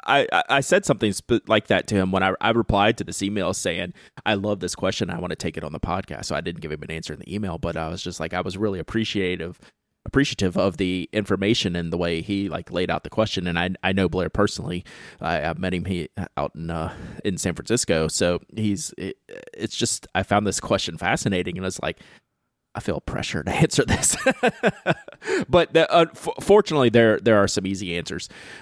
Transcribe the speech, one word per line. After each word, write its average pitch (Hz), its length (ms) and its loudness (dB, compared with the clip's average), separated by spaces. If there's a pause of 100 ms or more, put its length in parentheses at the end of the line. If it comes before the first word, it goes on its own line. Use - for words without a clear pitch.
I, 135 180 4 (220)
I 139 120 4
said 185 260 4
something 113 240 2
sp-, - 380 0
like 107 180 4
that 98 220 2
to 107 80 2
him 95 160 2
when 95 100 2
I, 95 180 4
I 110 100 2
replied 113 480 4
to - 60 -6
this 98 200 -8
email 98 280 -2
saying, 90 400 -4 (320)
"I 107 100 4
love 101 260 -2
this - 160 -4
question. 95 340 -2
I 85 80 -6
wanna 87 160 -6
take 80 220 -6
it - 80 -8
on 76 80 -8
the 76 80 -8
podcast." - 460 -4
So 78 100 -4
I 76 40 -2
didn't 85 200 -8
give 78 100 -10
him 73 140 -8
an 82 80 -10
answer 80 200 -10
in - 60 -10
the - 160 -12
email, 95 240 -6
but 82 180 -4
I 80 120 -4
was 87 160 -8
just 90 160 -8
like, 82 120 -6
I 90 80 -2
was 90 160 -6
really 98 220 -2
appreciative, 90 800 -2 (460)
appreciative 101 520 2
of 92 200 2
the 90 360 -2
information 98 640 0
and 85 180 -4
the 87 40 -4
way 85 260 0
he, 101 260 -2
like, - 220 -8
laid 90 180 -2
out 82 140 -2
the - 80 -12
question. 101 380 0
And 85 100 0
I, 92 120 0 (120)
I 95 80 2
know 95 180 2
Blair 87 220 -2
personally. 90 540 -2 (360)
I, 82 240 -2
I've 80 140 -2
met 92 160 -2
him, 87 120 -4
he, 87 220 -4 (280)
out 71 180 -4
in, 82 160 -8
uh, 82 240 -4 (300)
in 95 120 -2
San 87 180 -2
Francisco. 82 520 0
So 87 320 0 (160)
he's, 101 420 -2
it, - 200 -8 (380)
it's - 220 -6
just, - 380 -2
I 98 80 2
found 104 240 2
this 95 140 -2
question 95 380 -2
fascinating, 95 600 0
and 95 80 -4
it's - 160 -6
like, 80 160 -6 (800)
I 113 40 -8
feel 80 200 -4
pressure - 420 -6
to 76 80 -4
<laughs> - 140 2
answer - 200 2
this. - 360 2
<laughs> - 60 0 (1200)
But 160 260 4
the, 160 180 6
uh, 165 200 6
f-, - 160 -10 (120)
fortunately, 160 480 6
there, 113 300 8
there 110 180 6
are 101 120 6
some 95 180 -2
easy 95 300 -4
answers. 82 320 -6 (340)